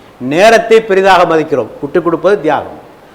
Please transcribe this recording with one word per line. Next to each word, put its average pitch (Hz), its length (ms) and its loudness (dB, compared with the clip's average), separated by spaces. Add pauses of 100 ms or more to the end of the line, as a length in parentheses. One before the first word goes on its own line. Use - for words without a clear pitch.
(180)
நேரத்தை 214 640 2
பெரிதாக 185 540 2
மதிக்கிறோம், 147 300 -2 (140)
விட்டுக் 156 240 -4
கொடுப்பது 170 360 0
தியாகம். 143 480 -6 (260)